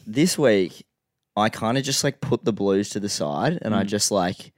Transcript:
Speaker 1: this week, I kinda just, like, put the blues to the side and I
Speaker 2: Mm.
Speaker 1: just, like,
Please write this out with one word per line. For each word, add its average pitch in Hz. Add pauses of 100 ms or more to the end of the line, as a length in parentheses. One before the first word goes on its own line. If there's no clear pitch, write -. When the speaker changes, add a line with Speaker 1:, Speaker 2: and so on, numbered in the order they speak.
Speaker 1:
this 143
week, 104 (500)
I 107
kinda 120
just, 135
like, -
put -
the 113
blues 98
to 104
the 101
side 95
and 107
I 98
Speaker 2:
Mm. 101
Speaker 1:
just, 101
like, 92